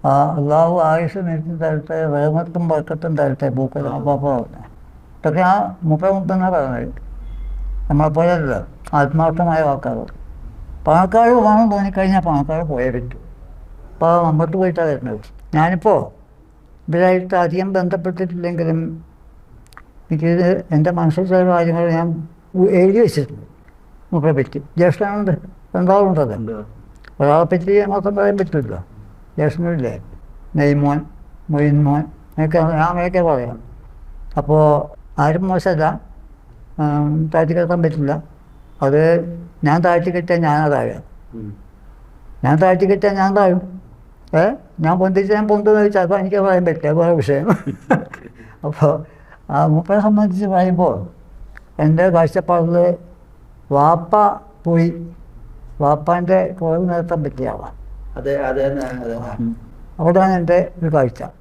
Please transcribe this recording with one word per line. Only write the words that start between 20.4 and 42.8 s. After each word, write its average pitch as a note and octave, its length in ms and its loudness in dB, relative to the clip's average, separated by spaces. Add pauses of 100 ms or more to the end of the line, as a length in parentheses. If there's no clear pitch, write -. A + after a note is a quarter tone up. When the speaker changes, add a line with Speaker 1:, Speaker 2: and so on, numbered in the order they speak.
Speaker 1:
എൻ്റെ D#3 220 4
മനസ്സിൽ E3+ 260 2 (100)
ചില F#3 80 6 (100)
കാര്യങ്ങൾ E3+ 320 2 (140)
ഞാൻ E3+ 100 -2 (520)
ഉ-, G3+ 200 4
എഴുതി G3 240 4
വെച്ചിട്ടുണ്ട് C#3 420 -4 (640)
മൂപ്പരെ D#3+ 280 2
പറ്റി. - 200 -4 (200)
ജ്യേഷ്ഠനുണ്ട്, G3+ 560 2 (420)
രണ്ടാളുണ്ടത്. F3+ 640 2
Speaker 2:
ഉണ്ട്. A2+ 160 -8 (640)
Speaker 1:
ഒരാളെ D3+ 320 4
പറ്റി F#3 200 0 (200)
മാത്രം G3 260 -2
പറയാൻ G3+ 220 2
പറ്റില്ല, C#3+ 360 -4 (640)
ജ്യേഷ്ഠനില്ലേ, D#3 540 -2 (680)
നെയ്മോൻ, C#3+ 400 2 (540)
മൊയ്ൻമോൻ, D3 500 2 (300)
അങ്ങനെയൊക്കെ D#3 260 0 (160)
ഞാൻ D#3 160 2
അങ്ങനെയൊക്കെ F3 380 0
പറയാം. A#2+ 280 -2 (840)
അപ്പോൾ D3+ 240 2 (600)
ആരും D#3+ 260 0
മോശമല്ല, F3 340 0 (960)
ഉം, D3 260 0 (240)
താഴ്ത്തി E3 240 0
കെട്ടാൻ F3 280 0
പറ്റില്ല. D3+ 280 -2 (720)
അത് C#3+ 180 4 (640)
ഞാൻ D3+ 200 4
താഴ്ത്തി F3 300 2
കെട്ടിയാൽ F3 300 0
ഞാനാ D3+ 280 2
താഴെ. A#2 220 -2 (400)
Speaker 2:
ഉം. G#2+ 140 -12 (960)
Speaker 1:
ഞാൻ C#3 180 2
താഴ്ത്തി F#3 300 4